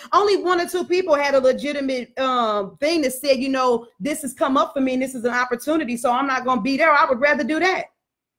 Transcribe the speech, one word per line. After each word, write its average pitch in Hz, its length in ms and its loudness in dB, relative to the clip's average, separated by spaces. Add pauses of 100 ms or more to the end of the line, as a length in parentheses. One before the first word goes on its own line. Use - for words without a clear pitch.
(120)
Only 392 240 4
one 339 240 0
or 349 80 -4
two 349 160 -4
people 359 300 0
had 285 200 2
a 269 60 4
legitimate, 262 760 -2
um, 233 600 -2
thing 320 240 0
that 262 140 -2
said, 269 240 0
"You 269 100 -2
know, 254 400 0 (100)
this 294 240 -4
has 262 120 -8
come 277 220 0
up 311 180 0
for 277 60 -2
me 262 120 0
and 254 100 -2
this 262 140 -6
is 220 80 -6
an 240 100 -2
opportunity, 247 600 -2
so 240 160 0
I'm 277 160 0
not 254 160 -2
gonna 247 160 0
be 269 160 0
there. 311 160 4
I 294 140 4
would 262 120 0
rather 285 240 2
do 302 160 -2
that." 359 280 0 (520)